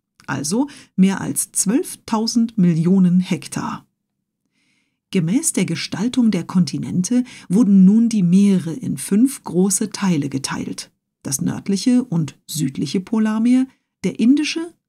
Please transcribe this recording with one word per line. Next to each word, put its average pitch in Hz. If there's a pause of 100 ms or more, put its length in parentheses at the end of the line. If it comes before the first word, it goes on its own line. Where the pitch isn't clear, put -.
(260)
also 165 (280)
mehr 190
als -
zwölftausend 226
Millionen 180
Hektar. - (1300)
Gemäß 190
der 190
Gestaltung 220
der -
Kontinente 180 (260)
wurden 196
nun 226
die 214
Meere 180
in -
fünf 233
große 190
Teile 165
geteilt: - (300)
das -
nördliche 247
und 165
südliche 151
Polarmeer, 226 (360)
der -
Indische, 294 (160)